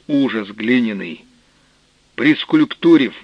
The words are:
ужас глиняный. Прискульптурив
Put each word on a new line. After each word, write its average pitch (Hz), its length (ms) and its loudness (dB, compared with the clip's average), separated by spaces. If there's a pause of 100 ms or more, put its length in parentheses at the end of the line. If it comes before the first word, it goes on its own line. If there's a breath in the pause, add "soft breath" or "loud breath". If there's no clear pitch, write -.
ужас 120 420 -2
глиняный. 107 720 -4 (920 soft breath)
Прискульптурив 147 1080 2